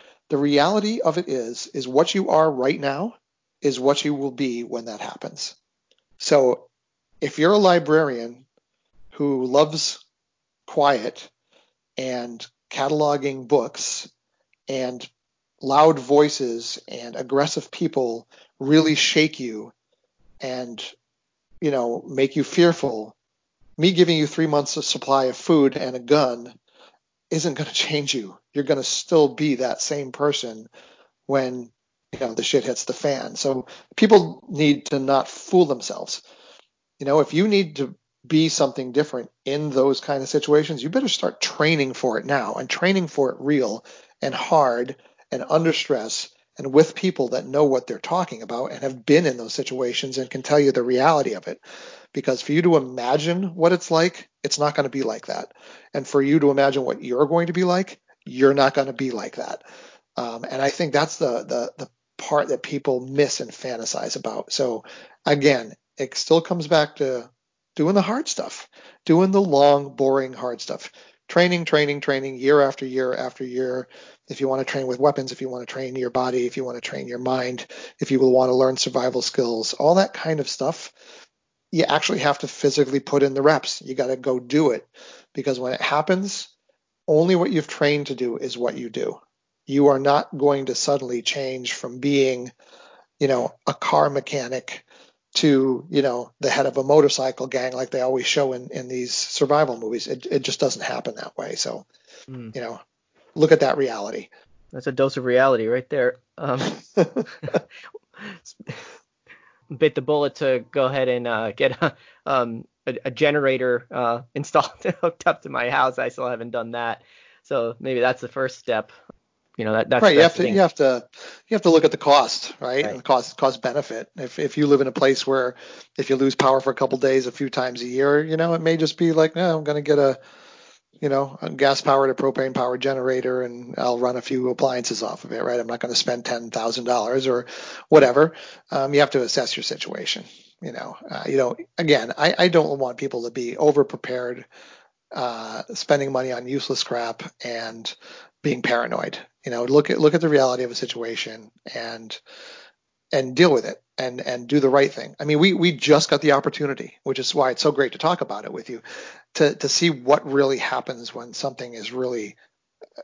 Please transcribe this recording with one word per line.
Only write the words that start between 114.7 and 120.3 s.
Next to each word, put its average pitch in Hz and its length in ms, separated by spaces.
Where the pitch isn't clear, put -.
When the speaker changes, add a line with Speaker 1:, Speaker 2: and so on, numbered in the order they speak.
Speaker 2:
hooked 170 260
up 147 160
to 147 60
my 123 220
house. 131 280
I 123 100
still 123 200
haven't 117 220
done 117 220
that. 117 300
So 117 380
maybe 131 200
that's 127 200
the 123 80
first 131 300
step. 110 340
You 117 80
know, 107 100
that, 110 140
that's, 123 140
Speaker 1:
Right, 185 120
you 143 60
Speaker 2:
that's 165 140